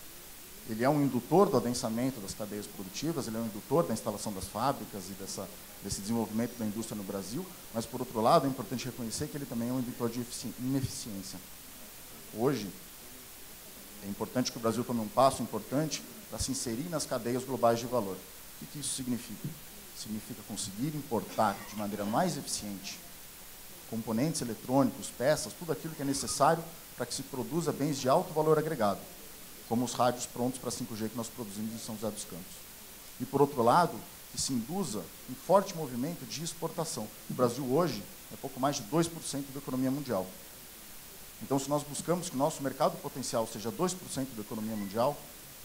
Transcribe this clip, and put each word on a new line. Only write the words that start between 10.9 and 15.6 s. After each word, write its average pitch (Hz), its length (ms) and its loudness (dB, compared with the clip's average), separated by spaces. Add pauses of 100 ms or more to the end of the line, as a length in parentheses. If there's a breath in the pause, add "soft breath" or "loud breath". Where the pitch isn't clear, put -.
Hoje, 110 360 2 (1300)
é 98 60 -6
importante 110 420 0
que - 60 -6
o 117 40 -8
Brasil 113 220 2
tome 117 180 0
um 107 60 -2
passo 113 360 6
importante 131 580 0 (280)